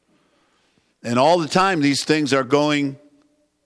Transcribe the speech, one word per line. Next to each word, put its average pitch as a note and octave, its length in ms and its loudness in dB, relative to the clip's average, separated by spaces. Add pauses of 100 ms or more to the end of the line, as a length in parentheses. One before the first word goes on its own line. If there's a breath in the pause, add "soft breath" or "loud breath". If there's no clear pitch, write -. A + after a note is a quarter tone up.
(1040)
And A#2+ 160 -2
all E3 200 4
the D3+ 100 -4
time, F#3 320 0
these C#3+ 240 -2
things D3+ 260 0
are C3+ 140 0
going C#3+ 520 -2 (680)